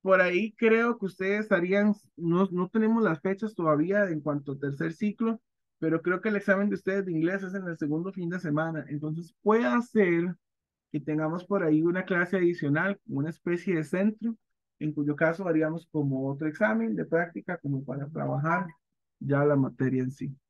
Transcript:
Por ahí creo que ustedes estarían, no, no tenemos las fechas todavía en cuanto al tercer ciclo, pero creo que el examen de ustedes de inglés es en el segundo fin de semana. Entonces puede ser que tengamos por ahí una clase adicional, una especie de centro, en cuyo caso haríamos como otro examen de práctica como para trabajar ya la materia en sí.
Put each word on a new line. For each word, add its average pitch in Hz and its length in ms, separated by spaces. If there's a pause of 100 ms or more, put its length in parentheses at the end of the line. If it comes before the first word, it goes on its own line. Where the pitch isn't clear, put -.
Por 190 220
ahí 180 300
creo 226 460
que 196 80
ustedes 190 340
estarían, 202 520 (240)
no, 170 340
no 180 180
tenemos 220 340
las 165 180
fechas 196 340
todavía 175 540
en 156 120
cuanto 143 320
al 135 80
tercer 143 340
ciclo, 220 460 (380)
pero 160 240
creo 180 180
que 226 80
el 208 80
examen 202 320
de 196 80
ustedes 196 300
de 180 60
inglés 170 300
es 185 120
en 190 120
el 165 100
segundo 160 360
fin 175 180
de 180 80
semana. 160 500
Entonces 156 540
puede 240 400
ser 175 540 (560)
que 151 80
tengamos 156 440
por 196 200
ahí 156 180
una 180 220
clase 175 320
adicional, 175 680
una 139 240
especie 175 460
de 156 80
centro, 214 520 (420)
en 151 140
cuyo 147 240
caso 165 300
haríamos 160 460
como 135 360
otro 143 200
examen 220 480
de - 80
práctica 170 540
como 139 260
para 139 240
trabajar 156 580 (520)
ya 139 260
la 147 120
materia 131 460
en 127 80
sí. 139 240 (160)